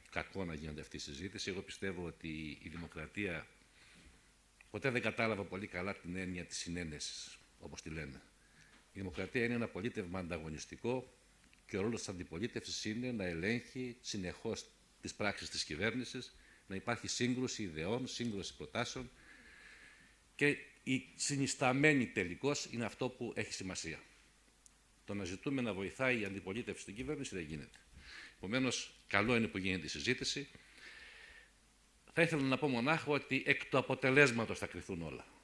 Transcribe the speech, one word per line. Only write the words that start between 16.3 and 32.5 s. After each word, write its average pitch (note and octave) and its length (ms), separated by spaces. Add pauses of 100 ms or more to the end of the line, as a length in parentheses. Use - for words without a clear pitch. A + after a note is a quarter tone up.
να F#2+ 80
υπάρχει A2+ 320
σύγκρουση B2 560
ιδεών, F#2+ 440
σύγκρουση G#2 480
προτάσεων - 540 (1300)
και C#3+ 220 (260)
η C3 320
συνισταμένη C#3 880
τελικώς G2+ 680
είναι A#2 140
αυτό B2 240
που A#2+ 260
έχει G#2+ 180
σημασία. F2+ 460 (1080)
Το G#2 80
να G2+ 100
ζητούμε A2 380
να A2+ 120
βοηθάει A2 460
η G2+ 60
αντιπολίτευση G2 600
την G2+ 100
κυβέρνηση C3 400
δεν F2 80
γίνεται. D2+ 340 (580)
Επομένως, A#2+ 560 (160)
καλό G#2+ 280
είναι A2+ 120
που - 100
γίνεται F#2 280
η - 40
συζήτηση. C3 600 (1600)
Θα D#3+ 80
ήθελα D#3+ 200
να C3 160